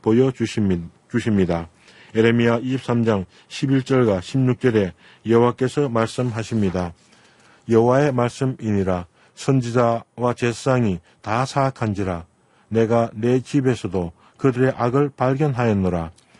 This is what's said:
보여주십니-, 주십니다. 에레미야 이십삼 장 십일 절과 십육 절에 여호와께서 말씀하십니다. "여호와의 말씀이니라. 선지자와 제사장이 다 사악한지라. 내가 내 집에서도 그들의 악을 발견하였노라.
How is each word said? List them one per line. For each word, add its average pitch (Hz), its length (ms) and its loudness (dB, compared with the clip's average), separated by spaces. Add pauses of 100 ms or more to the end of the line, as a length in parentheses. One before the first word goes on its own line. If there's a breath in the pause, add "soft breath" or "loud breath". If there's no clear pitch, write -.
보여주십니-, 110 840 0 (220)
주십니다. 95 580 0 (460 loud breath)
에레미야 117 440 4
이십삼 127 460 -2
장 104 200 0 (240 soft breath)
십일 135 340 -2
절과 120 380 2
십육 127 400 -2
절에 107 340 0 (320 soft breath)
여호와께서 120 640 2
말씀하십니다. 110 1040 -2 (760 soft breath)
"여호와의 123 440 4
말씀이니라. 110 920 -2 (300 soft breath)
선지자와 120 1000 0
제사장이 120 640 0 (200 soft breath)
다 113 240 -4
사악한지라. 104 800 -4 (440 soft breath)
내가 113 440 2
내 120 280 0
집에서도 110 720 -2 (260 soft breath)
그들의 131 360 0
악을 135 420 0
발견하였노라. 113 960 0 (280 soft breath)